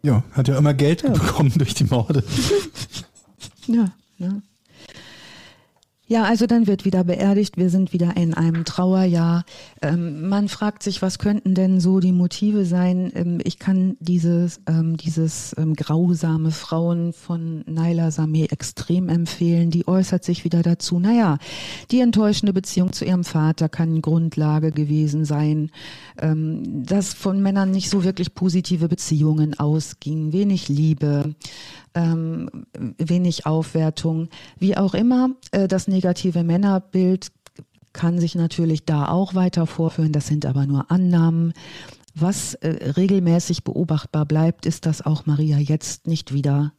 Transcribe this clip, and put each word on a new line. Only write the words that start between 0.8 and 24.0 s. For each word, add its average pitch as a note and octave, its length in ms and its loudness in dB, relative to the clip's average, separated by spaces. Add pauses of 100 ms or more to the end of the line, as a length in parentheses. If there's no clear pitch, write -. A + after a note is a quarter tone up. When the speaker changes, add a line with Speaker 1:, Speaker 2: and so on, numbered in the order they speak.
Speaker 2:
Ja. C#4 60 2
Speaker 1:
bekommen D3 480 2
durch D3 160 0
die C3+ 120 0
Morde. C3 420 0
Speaker 2:
<laughs> - 60 -6 (1300)
Ja, A3+ 240 2 (260)
ja. F#3+ 240 -6 (1600)
Ja, A3+ 200 2
also A3 220 4
dann A#3 200 4
wird G3 160 0
wieder F#3 220 2
beerdigt, G3 500 2
wir F3+ 140 2
sind F#3 240 2
wieder F3 240 0
in E3 160 2
einem E3 320 0
Trauerjahr. F3 800 2 (360)
Ähm, D#3+ 460 -2
man G3+ 220 0
fragt - 340 -6
sich, G3 180 -4
was F#3+ 160 -2
könnten G#3 380 0
denn F#3 240 4
so F#3 220 4
die F3+ 100 4
Motive F#3+ 540 2
sein? F3+ 500 0
Ähm, F3 300 -2
ich - 120 -4
kann F#3+ 440 0
dieses, E3+ 680 0
ähm, E3 300 0
dieses, D#3+ 600 -4
ähm, D#3 180 0
grausame D#3+ 760 0
Frauen E3+ 640 -2
von E3 520 -8
Naila E3 460 0
Sameh D#3 400 0
extrem - 560 -4
empfehlen. E3+ 640 0
Die E3+ 160 0
äußert F#3 380 0
sich F3 180 -4
wieder E3+ 180 0
dazu. E3+ 380 0
Naja, G3+ 380 2 (520)
die B3+ 120 4
enttäuschende G#3+ 500 2
Beziehung F#3 400 0
zu - 140 -6
ihrem F3+ 180 0
Vater D#3 460 0
kann D#3+ 320 0